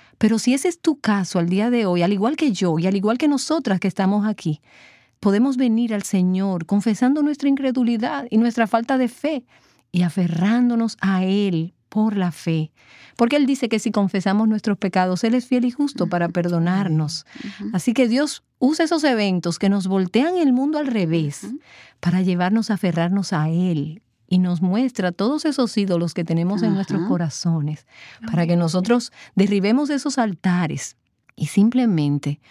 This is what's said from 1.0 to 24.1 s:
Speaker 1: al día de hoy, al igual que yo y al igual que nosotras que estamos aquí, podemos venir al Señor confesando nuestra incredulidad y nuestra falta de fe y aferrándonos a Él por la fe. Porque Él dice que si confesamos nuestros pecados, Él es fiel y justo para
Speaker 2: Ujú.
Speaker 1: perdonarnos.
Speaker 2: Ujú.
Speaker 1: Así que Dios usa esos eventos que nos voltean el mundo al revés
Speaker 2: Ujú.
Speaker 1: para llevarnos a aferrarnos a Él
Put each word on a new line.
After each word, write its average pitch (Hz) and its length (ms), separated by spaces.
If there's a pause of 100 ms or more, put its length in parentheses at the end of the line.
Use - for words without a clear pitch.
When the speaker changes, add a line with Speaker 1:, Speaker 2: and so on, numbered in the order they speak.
Speaker 1:
al 170 80
día 196 220
de 240 160
hoy, 180 180
al 180 100
igual 220 220
que 294 160
yo 175 260
y 165 100
al 190 100
igual 208 200
que 302 120
nosotras 277 500
que - 80
estamos 202 400
aquí, 165 320 (640)
podemos 226 360
venir 233 360
al 202 100
Señor 185 640
confesando 233 580
nuestra 285 260
incredulidad 254 800
y - 80
nuestra 233 300
falta 233 300
de 254 100
fe 285 380 (460)
y 175 120
aferrándonos 214 1000
a 190 220
Él 185 500 (160)
por 214 280
la 180 140
fe. 156 400 (440)
Porque 240 200
Él 294 100
dice 262 240
que 214 100
si 214 120
confesamos 202 560
nuestros 214 300
pecados, 185 460
Él 226 120
es 247 100
fiel 247 200
y 247 60
justo 277 360
para 175 180
Speaker 2:
Ujú. 170 80
Speaker 1:
perdonarnos. 170 920 (340)
Speaker 2:
Ujú. 202 140
Speaker 1:
Así 208 200
que 254 140
Dios 269 360 (160)
usa 311 260
esos 320 180
eventos 202 560
que 196 100
nos 196 180
voltean 202 500
el 294 160
mundo 285 260
al 294 80
revés 165 580
Speaker 2:
Ujú. 240 140 (400)
Speaker 1:
para 180 220
llevarnos 185 500
a 208 40
aferrarnos 175 580
a 156 160
Él 165 520 (300)